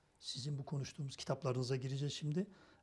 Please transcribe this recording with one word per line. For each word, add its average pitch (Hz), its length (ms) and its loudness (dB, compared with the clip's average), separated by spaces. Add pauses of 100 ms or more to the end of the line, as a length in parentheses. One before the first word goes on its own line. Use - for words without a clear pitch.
(180)
sizin 139 400 -2
bu 139 60 -2
konuştuğumuz 135 520 -2
kitaplarınıza 127 600 2
gireceğiz 135 380 0
şimdi. 160 320 2 (360)